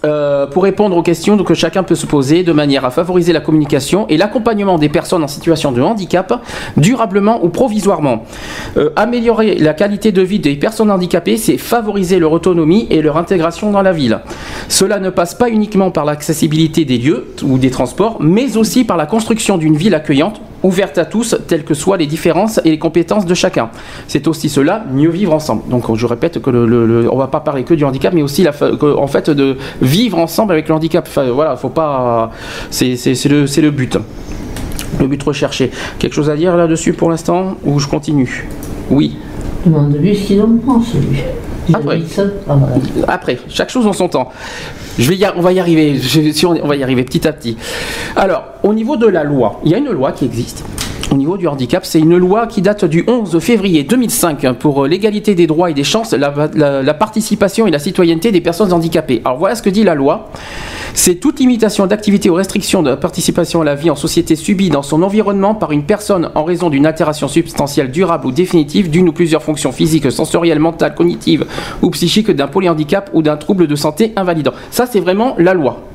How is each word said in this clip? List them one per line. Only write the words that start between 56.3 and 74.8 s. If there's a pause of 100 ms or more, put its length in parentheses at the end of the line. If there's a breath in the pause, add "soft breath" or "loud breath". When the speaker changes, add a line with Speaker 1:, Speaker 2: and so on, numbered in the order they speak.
Speaker 1:
la,
la
participation
et
la
citoyenneté
des
personnes
handicapées.
Alors
voilà
ce
que
dit
la
loi. (640 loud breath)
C'est
toute
limitation
d'activité
ou
restriction
de
la
participation
à
la
vie
en
société
subie
dans
son
environnement
par
une
personne
en
raison
d'une
altération
substantielle
durable
ou
définitive
d'une
ou
plusieurs
fonctions
physiques,
sensorielles,
mentales,
cognitives (360 loud breath)
ou
psychiques
d'un
polyhandicap
ou
d'un
trouble
de
santé
invalidant. (180 loud breath)
Ça,